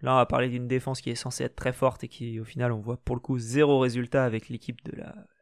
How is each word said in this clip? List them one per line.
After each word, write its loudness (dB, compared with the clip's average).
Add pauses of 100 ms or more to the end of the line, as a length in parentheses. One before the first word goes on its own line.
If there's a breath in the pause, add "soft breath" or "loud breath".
Là, 0
on 6
va 6
parler 2
d'une -4
défense -2
qui -4
est -4
censée -6
être -6
très -2
forte 0
et -10
qui, -8
au -8
final, -2
on -2
voit -6
pour -4
le -4
coup -2
zéro 4
résultat 2
avec -2
l'équipe -10
de -12
la, -14 (280)